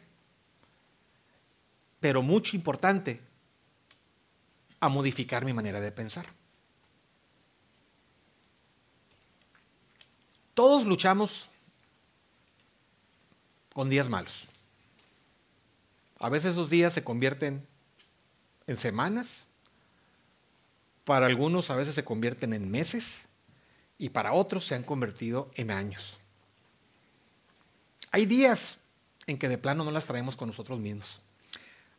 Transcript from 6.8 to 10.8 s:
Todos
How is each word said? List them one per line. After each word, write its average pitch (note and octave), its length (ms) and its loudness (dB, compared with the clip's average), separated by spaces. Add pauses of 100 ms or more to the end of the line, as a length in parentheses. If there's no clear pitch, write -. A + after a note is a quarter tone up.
Todos C4 320 8